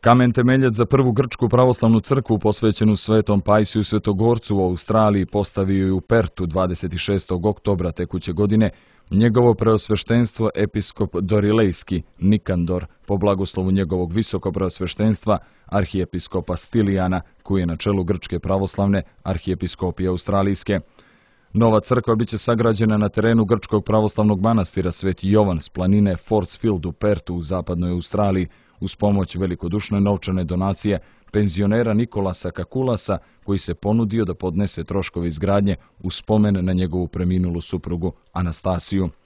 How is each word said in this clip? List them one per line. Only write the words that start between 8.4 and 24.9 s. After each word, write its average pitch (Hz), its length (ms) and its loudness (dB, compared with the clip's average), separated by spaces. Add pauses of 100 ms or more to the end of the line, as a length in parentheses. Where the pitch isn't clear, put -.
njegovo 117 420 4
preosveštenstvo 110 1040 0
episkop 101 680 -4
Dorilejski 101 800 0 (180)
Nikandor 90 680 0 (220)
po 101 100 -2
blagoslovu 95 540 0
njegovog 90 420 0
visoko 101 380 -2
preosveštenstva 95 880 -2 (280)
arhijepiskopa 92 920 -4
Stilijana, 95 640 0 (220)
koji 95 180 0
je 87 40 0
na 85 100 -2
čelu 98 280 -2
Grčke 87 360 -4
pravoslavne 98 640 0 (220)
arhijepiskopije 92 880 -4
Australijske. 98 680 -2 (720)
Nova 110 260 4
crkva 117 360 0
biće 110 220 -2
sagrađena 110 600 2
na 104 120 2
terenu 113 360 2
Grčkog 104 400 0
pravoslavnog 107 560 2
manastira 98 500 0